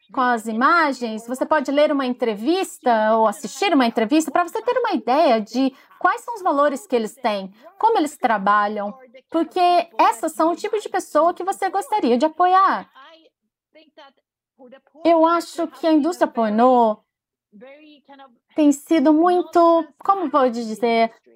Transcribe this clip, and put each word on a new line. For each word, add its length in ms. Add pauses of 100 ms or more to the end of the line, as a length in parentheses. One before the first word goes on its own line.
(120)
com 80
as 260
imagens, 800
você 200
pode 240
ler 220
uma 140
entrevista 1080
ou 100
assistir 480
uma 120
entrevista 440
pra 140
você 180
ter 160
uma 140
ideia 480
de 320 (260)
quais 240
são 120
os 80
valores 440
que 100
eles 180
têm, 380 (260)
como 200
eles 180
trabalham, 760 (360)
porque 300 (380)
essas 340
são 200
o 40
tipo 220
de 100
pessoa 460
que 100
você 260
gostaria 460
de 100
apoiar. 640 (2250)
Eu 220
acho 420
que 180
a 60
indústria 340
pornô 720 (1600)
tem 180
sido 400
muito, 720 (140)
como 320
vou 200
dizer, 600 (240)